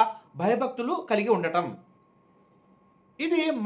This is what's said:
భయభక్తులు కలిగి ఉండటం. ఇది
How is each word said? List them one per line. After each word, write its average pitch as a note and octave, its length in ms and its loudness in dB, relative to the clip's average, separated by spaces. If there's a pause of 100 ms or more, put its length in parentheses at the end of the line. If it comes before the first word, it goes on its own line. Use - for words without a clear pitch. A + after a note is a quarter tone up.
(420)
భయభక్తులు A#3+ 540 -2 (140)
కలిగి G#3 280 2
ఉండటం. E3+ 300 -2 (1600)
ఇది E4 160 2 (240)